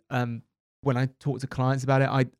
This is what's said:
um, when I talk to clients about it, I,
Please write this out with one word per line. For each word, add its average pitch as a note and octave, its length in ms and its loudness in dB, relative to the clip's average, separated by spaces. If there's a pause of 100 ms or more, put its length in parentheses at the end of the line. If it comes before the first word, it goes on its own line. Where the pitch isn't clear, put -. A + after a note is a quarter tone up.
um, A#2+ 320 -4 (400)
when C3 160 0
I C3 100 0 (120)
talk C3 220 -4
to C3 60 -6
clients C3 360 0
about C3+ 180 4
it, C3+ 80 2
I, C3 160 2 (140)